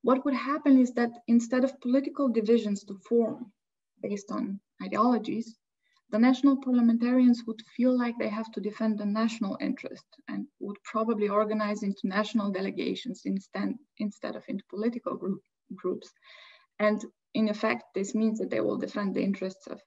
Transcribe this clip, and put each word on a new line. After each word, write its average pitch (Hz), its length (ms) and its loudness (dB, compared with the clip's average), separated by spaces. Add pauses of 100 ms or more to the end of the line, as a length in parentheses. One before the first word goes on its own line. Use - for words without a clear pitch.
what 262 220 2
would 277 100 0
happen 269 440 4
is 247 160 6
that 240 160 0 (180)
instead 240 360 4
of - 160 -4
political 269 480 0
divisions 208 560 2
to 196 140 -14 (100)
form 233 440 0 (500)
based 202 280 -8
on 202 300 -6 (220)
ideologies, 220 760 0 (540)
the 214 80 -2
national 262 400 4
parliamentarians 240 880 4
would 220 140 -10 (160)
feel 254 220 4
like 240 200 0
they 220 100 -2
have 220 240 -6
to 202 80 -6
defend 214 380 -2
the 208 80 -4
national 214 540 -2
interest - 440 -6 (240)
and 202 180 -8 (140)
would 202 240 -10
probably 220 440 0
organize 208 540 0
into 196 240 -4
national 202 460 0
delegations 190 720 -6
instead, 196 500 -4 (240)
instead - 380 -8
of - 100 -14
into 196 240 -8
political 233 460 -6
group, - 240 -6 (340)
groups. - 360 -8 (680)
And 214 240 2 (300)
in 220 160 2
effect, 220 340 -2 (120)
this 196 200 -4
means 220 240 0
that 185 120 -6
they - 100 -2
will - 160 -2
defend 202 380 -4
the 196 100 -2
interests 190 420 -4
of - 200 -14